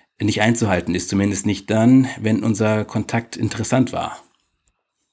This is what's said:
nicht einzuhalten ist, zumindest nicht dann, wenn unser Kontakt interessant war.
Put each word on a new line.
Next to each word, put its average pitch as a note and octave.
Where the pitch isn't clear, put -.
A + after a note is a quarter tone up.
nicht G#2
einzuhalten G2+
ist, F2
zumindest G2
nicht G#2
dann, B2
wenn A2
unser G#2+
Kontakt -
interessant A#2+
war. -